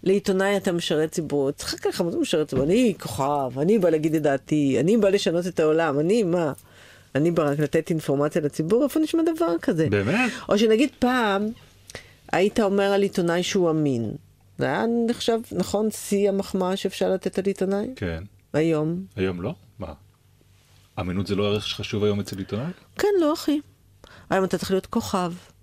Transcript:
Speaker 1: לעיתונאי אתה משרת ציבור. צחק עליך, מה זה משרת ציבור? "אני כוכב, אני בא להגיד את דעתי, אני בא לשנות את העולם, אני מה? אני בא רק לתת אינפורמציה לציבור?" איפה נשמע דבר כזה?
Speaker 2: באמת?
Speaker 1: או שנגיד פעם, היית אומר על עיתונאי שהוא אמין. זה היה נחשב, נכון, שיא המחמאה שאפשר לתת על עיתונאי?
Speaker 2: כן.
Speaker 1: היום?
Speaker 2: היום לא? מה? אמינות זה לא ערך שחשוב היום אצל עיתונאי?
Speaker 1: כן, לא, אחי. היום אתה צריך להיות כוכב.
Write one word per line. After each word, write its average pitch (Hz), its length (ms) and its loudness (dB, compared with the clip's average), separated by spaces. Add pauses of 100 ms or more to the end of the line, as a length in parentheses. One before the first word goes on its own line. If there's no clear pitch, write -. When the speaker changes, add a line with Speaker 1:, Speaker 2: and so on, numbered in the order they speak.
Speaker 1:
לעיתונאי 196 540 2
אתה 190 140 0
משרת 165 400 0
ציבור. 143 400 -2
צחק - 340 -10
עליך, - 160 -2
מה 170 100 0
זה 226 60 -4
משרת 165 300 0
ציבור? 135 180 -2
"אני 214 340 4
כוכב, 139 600 -2
אני 196 200 4
בא 175 100 4
להגיד 156 260 2
את 160 60 2
דעתי, 139 580 2
אני 185 180 4
בא 202 120 4
לשנות 185 380 0
את 175 120 -4
העולם, 156 400 2
אני 202 240 2
מה? 165 300 0 (640)
אני 156 160 2
בא 160 200 2
רק 143 80 -2
לתת 156 300 0
אינפורמציה 147 520 0
לציבור?" 160 420 0
איפה 285 160 0
נשמע 320 240 0 (120)
דבר 339 260 0
כזה? 160 280 0
Speaker 2:
באמת? 208 420 0 (180)
Speaker 1:
או 208 80 2
שנגיד 220 320 4 (100)
פעם, 220 480 0 (840)
היית 196 280 2
אומר 202 240 2
על 196 180 2
עיתונאי 180 420 0
שהוא 175 260 2
אמין. 135 420 0 (460)
זה 131 80 0
היה 156 180 0 (240)
נחשב, 226 320 0 (120)
נכון, 208 400 0
שיא 202 380 0
המחמאה 190 460 -2
שאפשר 190 340 -2
לתת 190 300 -2
על 185 60 -4
עיתונאי? 196 500 -2
Speaker 2:
כן. 85 280 -6 (300)
Speaker 1:
היום? 160 500 0 (120)
Speaker 2:
היום 90 260 -2
לא? 123 120 -4 (260)
מה? 80 140 -10 (1040)
אמינות 90 280 -4
זה 101 80 -2
לא 104 120 2
ערך 104 200 -2
שחשוב 104 360 -4
היום 104 160 2
אצל 98 180 -8
עיתונאי? 107 340 -6 (240)
Speaker 1:
כן, 392 120 0 (140)
לא, 302 120 2
אחי. 302 260 -2 (680)
היום 190 140 2
אתה 185 140 -2
צריך - 140 -4
להיות 190 140 0
כוכב. 185 480 -2 (300)